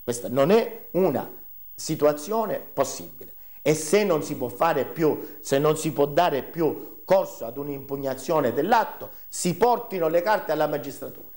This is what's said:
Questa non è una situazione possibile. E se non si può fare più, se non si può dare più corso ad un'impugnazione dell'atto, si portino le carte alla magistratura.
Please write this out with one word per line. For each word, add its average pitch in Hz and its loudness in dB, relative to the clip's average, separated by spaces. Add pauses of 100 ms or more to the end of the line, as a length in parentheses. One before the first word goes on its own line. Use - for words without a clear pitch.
Questa 120 -6
non 135 4
è 233 2
una 151 2 (460)
situazione 160 0
possibile. - -8 (280)
E 147 4
se 196 2
non 170 2
si 147 -6
può 127 -4
fare 151 0
più, - 0
se - 2
non 151 4
si 156 -2
può 143 4
dare 147 2
più - -4
corso 185 0
ad 120 -10
un'impugnazione 139 -2
dell'atto, 196 0 (180)
si - -2
portino 196 2
le 170 2
carte 196 0
alla 151 2
magistratura. 139 -8